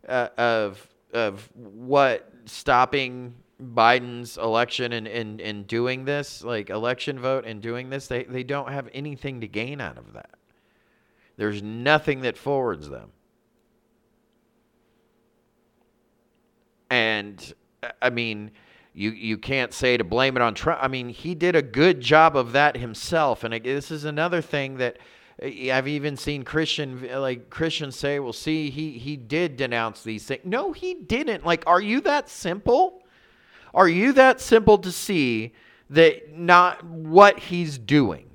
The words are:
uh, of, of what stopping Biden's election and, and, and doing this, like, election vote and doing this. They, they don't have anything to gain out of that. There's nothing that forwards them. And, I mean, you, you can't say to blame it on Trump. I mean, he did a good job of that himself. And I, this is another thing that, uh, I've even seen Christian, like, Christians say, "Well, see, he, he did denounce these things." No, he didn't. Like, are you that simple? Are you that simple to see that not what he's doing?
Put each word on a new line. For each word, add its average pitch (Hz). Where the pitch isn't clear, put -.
uh, 123
of, 110
of 107
what 123
stopping 127
Biden's 120
election 117
and, 110
and, 110
and 101
doing 127
this, 143
like, 107
election 123
vote 127
and 110
doing 120
this. 135
They, 127
they 127
don't 135
have 135
anything 139
to 110
gain 120
out 71
of 53
that. -
There's 104
nothing 131
that 123
forwards 117
them. 57
And, 107
I 127
mean, 110
you, 101
you 110
can't 131
say 127
to 113
blame 127
it 123
on 113
Trump. 156
I 131
mean, 127
he 165
did 165
a 151
good 143
job 151
of 120
that 143
himself. 123
And 113
I, 113
this 135
is 147
another 160
thing 135
that, 123
uh, -
I've 131
even 143
seen 143
Christian, 139
like, 127
Christians 156
say, 143
"Well, 127
see, 156
he, 151
he 127
did 139
denounce 120
these 110
things." 135
No, 277
he 370
didn't. 233
Like, 170
are 175
you 214
that 294
simple? 247
Are 185
you 208
that 262
simple 214
to 185
see 123
that 151
not 175
what 165
he's 165
doing? 110